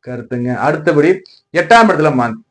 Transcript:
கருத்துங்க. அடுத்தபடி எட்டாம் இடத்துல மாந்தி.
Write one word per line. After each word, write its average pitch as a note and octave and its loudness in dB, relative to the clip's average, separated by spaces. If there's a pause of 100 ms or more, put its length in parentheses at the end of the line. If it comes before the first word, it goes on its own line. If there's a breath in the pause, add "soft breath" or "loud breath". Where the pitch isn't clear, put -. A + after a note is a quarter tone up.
கருத்துங்க. B2 -8
அடுத்தபடி D3+ 0 (480 soft breath)
எட்டாம் A3 4
இடத்துல D3+ 0
மாந்தி. A#2 -4